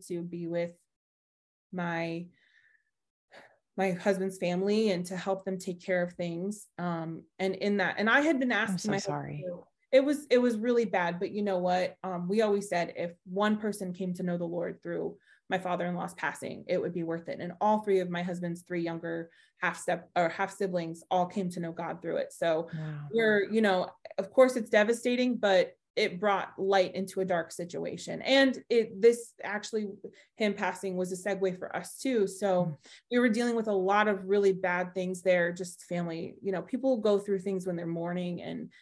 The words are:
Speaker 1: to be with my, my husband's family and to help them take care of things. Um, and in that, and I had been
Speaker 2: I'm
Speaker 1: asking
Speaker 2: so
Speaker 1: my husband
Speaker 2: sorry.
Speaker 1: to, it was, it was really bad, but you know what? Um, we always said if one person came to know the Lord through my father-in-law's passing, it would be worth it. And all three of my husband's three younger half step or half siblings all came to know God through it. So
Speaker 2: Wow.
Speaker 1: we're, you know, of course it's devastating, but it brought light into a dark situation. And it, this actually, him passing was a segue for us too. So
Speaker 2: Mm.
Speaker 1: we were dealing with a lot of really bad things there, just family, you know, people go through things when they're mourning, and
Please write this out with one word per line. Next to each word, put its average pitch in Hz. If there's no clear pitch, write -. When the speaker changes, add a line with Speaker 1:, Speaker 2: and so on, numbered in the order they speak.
Speaker 1:
to 175
be 170
with 170
my, 170
my 190
husband's 185
family 196
and 180
to 185
help 190
them 190
take 180
care 180
of 175
things. 180
Um, 165
and 190
in 202
that, 180
and 208
I 262
had 294
been 254
Speaker 2:
I'm 214
Speaker 1:
asking 208
Speaker 2:
so 214
Speaker 1:
my 196
husband 196
Speaker 2:
sorry. 143
Speaker 1:
to, 175
it 269
was, 285
it 247
was 247
really 233
bad, 175
but 190
you 208
know 202
what? 180
Um, 175
we 202
always 202
said 170
if 175
one 208
person 202
came 180
to 185
know 175
the 175
Lord 170
through 170
my 190
father-in-law's 175
passing, -
it 180
would 175
be 175
worth 165
it. -
And 175
all 214
three 202
of 180
my 175
husband's 175
three 175
younger 165
half 175
step 175
or 175
half 190
siblings 175
all 180
came 180
to 175
know 170
God 170
through 165
it. -
So 165
Speaker 2:
Wow. 156
Speaker 1:
we're, 214
you 220
know, 185
of 190
course 254
it's 220
devastating, 233
but 190
it 185
brought 196
light 190
into 190
a 190
dark 170
situation. 170
And 269
it, 214
this 233
actually, 208
him 208
passing 190
was 180
a 185
segue 185
for -
us -
too. 240
So 185
Speaker 2:
Mm. 156
Speaker 1:
we 247
were 247
dealing 233
with 220
a 214
lot 202
of 190
really 196
bad 180
things 185
there, 175
just 180
family, 170
you 196
know, 170
people 254
go 208
through 196
things 190
when 175
they're 170
mourning, 175
and 160